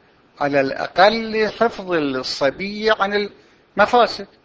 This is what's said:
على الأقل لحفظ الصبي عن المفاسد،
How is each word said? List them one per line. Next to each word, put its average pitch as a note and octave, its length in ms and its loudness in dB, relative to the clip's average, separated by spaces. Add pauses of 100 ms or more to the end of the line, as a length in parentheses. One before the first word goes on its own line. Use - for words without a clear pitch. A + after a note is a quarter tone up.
(400)
على C#3+ 220 2
الأقل G#3+ 840 2
لحفظ G#3+ 480 -2
الصبي D#3+ 1080 -2
عن G3+ 300 -2 (480)
المفاسد، G#3 500 2 (180)